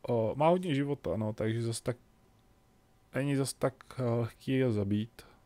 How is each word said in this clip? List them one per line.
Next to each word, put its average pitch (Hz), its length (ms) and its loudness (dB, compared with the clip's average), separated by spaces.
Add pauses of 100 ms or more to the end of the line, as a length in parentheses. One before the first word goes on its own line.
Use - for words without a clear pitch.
(140)
o, 113 220 0
má 151 120 2
hodně 180 280 2
života, 139 420 -2
no, 110 160 -2
takže 113 280 -2
zase 117 220 -4
tak, 123 140 -4 (1160)
není 139 200 2
zase 135 240 0
tak, - 140 2 (240)
eh, 127 60 -2
lehký 120 580 0
ho 127 100 2
zabít. 104 500 0 (240)